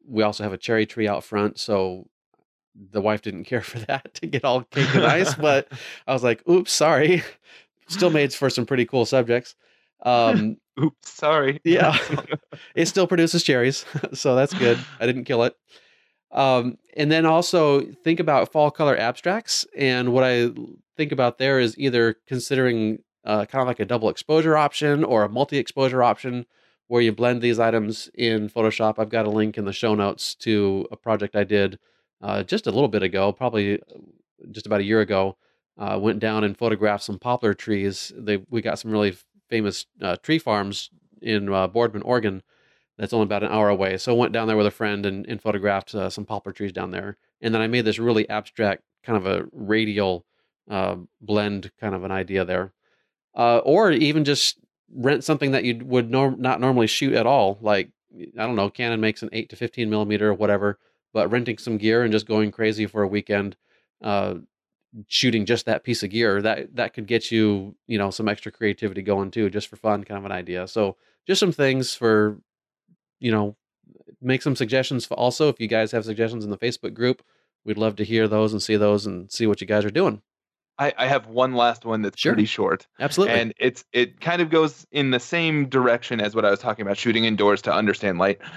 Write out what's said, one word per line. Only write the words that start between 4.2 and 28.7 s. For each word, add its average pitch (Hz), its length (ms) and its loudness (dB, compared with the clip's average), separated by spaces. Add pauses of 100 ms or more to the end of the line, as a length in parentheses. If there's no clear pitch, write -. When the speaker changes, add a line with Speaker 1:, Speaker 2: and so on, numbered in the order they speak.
Speaker 1:
get 139 180 -4
all 127 200 0
caked 139 300 0
in - 100 4
ice, 151 300 2
but 139 340 2 (200)
Speaker 2:
<laughs> - 200 -20
Speaker 1:
I 131 40 0
was 123 120 0
like, 117 240 0
"Oops, 175 220 4
sorry." 156 520 4 (320)
<laughs> - 340 -20
Still 180 220 2
made 147 240 2
for 135 160 0
some 120 160 -2
pretty 123 180 0
cool 120 220 0
subjects. 120 480 0 (500)
Um, 110 520 2 (120)
Speaker 2:
<laughs> - 120 -10
Oops, - 280 -2
sorry. 147 560 0
Speaker 1:
yeah. 160 320 4 (460)
Speaker 2:
<laughs> - 320 -20
Speaker 1:
It 165 120 2
still 185 200 2
produces 165 380 2
cherries, 131 400 2 (160)
<laughs> - 120 -8
so 131 220 2
that's 139 200 2
good. 123 240 2 (220)
I 117 60 0
didn't 123 180 -2
kill 120 200 0
it. - 120 -2 (760)
Um, 127 480 2 (180)
and 151 160 0
then 160 140 4
also 160 560 4
think - 380 -2
about 151 320 2
fall 151 180 4
color 147 260 2
abstracts. 170 720 -2 (100)
And 123 360 0
what 131 120 4
I 123 200 4
l-, 120 100 -2 (420)
think 147 160 -4
about 127 260 0
there 135 220 2
is 117 180 0
either 120 380 2 (100)
considering, 123 760 0 (220)
uh, 107 220 0
kind 135 160 -2
of 127 60 0
like 120 120 -4
a 107 40 -2
double 110 240 0
exposure 156 480 2
option 147 480 2
or 110 200 4
a 101 40 0
multi-exposure 127 760 0
option 123 440 0 (420)
where 120 140 4
you 110 100 4
blend 120 300 0
these 117 160 2
items 110 560 0
in 110 340 0
Photoshop. 110 500 0